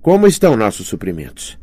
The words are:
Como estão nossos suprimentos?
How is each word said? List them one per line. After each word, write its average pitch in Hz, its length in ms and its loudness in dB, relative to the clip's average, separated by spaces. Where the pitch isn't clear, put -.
Como 196 260 4
estão 160 300 2
nossos 101 300 -4
suprimentos? 82 760 -10